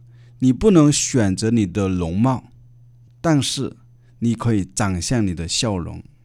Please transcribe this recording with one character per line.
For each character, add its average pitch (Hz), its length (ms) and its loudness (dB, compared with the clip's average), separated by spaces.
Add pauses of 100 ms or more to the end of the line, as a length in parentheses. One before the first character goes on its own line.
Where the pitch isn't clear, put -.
(400)
你 127 140 2
不 214 180 2
能 151 220 6
选 104 420 0
择 110 160 -2
你 113 160 2
的 95 220 -2
容 87 280 -2
貌， 120 360 -2 (680)
但 151 220 2
是 - 360 -6 (420)
你 117 120 0
可 113 220 0
以 95 100 0
展 95 380 -4
现 117 240 0
你 90 80 -4
的 82 140 -8
笑 107 280 -2
容。 82 280 -10 (200)